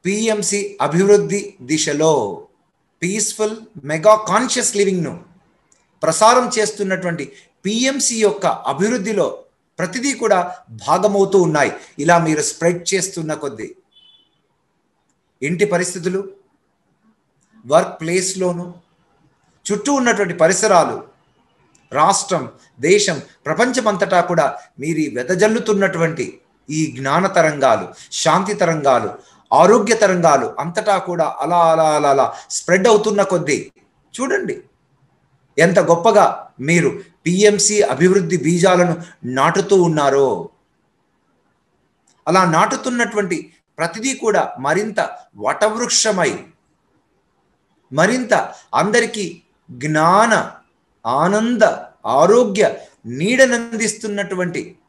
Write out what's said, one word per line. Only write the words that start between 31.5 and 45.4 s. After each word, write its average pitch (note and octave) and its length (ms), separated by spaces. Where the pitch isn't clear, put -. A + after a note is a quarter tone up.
అలా, D#3+ 160
అలా, D3 160
అలా C3 120
స్ప్రెడ్ F#3+ 360
అవుతున్న G#3 300
కొద్దీ D3 260
చూడండి, C#4 400
ఎంత F#3 140
గొప్పగా F#3+ 340
మీరు E3+ 220
పిఎంసి G#3 500
అభివృద్ధి F3 520
బీజాలను F3 480
నాటుతూ F3+ 380
ఉన్నారో. C#3 380
అలా F#3 140
నాటుతున్నటువంటి G#3 840
ప్రతిదీ A3 340
కూడా G3 180
మరింత F#3+ 340